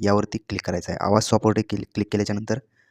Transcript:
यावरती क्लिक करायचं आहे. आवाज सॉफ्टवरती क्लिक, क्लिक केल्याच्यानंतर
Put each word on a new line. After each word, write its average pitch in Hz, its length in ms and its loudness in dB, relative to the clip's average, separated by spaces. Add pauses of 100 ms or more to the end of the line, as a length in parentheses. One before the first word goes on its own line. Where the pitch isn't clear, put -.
यावरती 208 360 2
क्लिक - 280 -8
करायचं 180 260 -4
आहे. - 140 -4
आवाज 101 180 4
सॉफ्टवरती 110 380 2
क्लिक, 107 320 -4
क्लिक 104 180 -2
केल्याच्यानंतर 104 480 -2 (320)